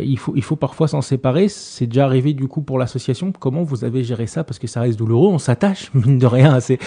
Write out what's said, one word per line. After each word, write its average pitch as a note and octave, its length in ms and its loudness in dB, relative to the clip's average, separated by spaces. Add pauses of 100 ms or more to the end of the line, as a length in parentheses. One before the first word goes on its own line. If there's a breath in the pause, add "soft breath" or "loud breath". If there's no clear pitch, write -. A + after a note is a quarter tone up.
il C3+ 140 -2
faut, - 160 -6
il C#3+ 80 0
faut - 120 -4
parfois D3 320 0
s'en C#3+ 140 -2
séparer. C3+ 480 0
C'est - 380 -8
déjà B2+ 180 2
arrivé C3+ 280 2
du C3+ 140 -4
coup D#3 140 -6
pour C3+ 160 -4
l'association. B2+ 600 -4
Comment C#3+ 240 -2
vous C3+ 220 -4
avez B2 180 -2
géré A#2 240 -4
ça ? E3 160 -6
Parce - 160 -12
que A#2+ 80 -8
ça - 140 -4
reste A#2 180 0
douloureux, A#2 300 2
on F3 100 0
s'attache, F#3+ 520 0
<laughs> - 40 0
mine C3 240 4
de B2+ 80 6
rien, C3 260 6
à B2+ 80 2
ces, B2+ 260 0